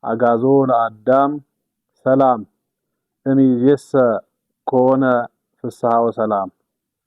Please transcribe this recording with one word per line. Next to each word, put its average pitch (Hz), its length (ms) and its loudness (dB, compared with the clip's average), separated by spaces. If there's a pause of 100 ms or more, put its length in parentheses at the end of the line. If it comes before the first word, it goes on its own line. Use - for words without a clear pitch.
አጋዞ 117 500 0 (120)
ለአዳም 127 720 -2 (680)
ሰላም 131 400 0 (800)
እምይእዜሰ 135 760 2 (640)
ኮነ 131 480 0 (500)
ፍስሐ 117 360 -2
ወሰላም። 107 520 -4 (540)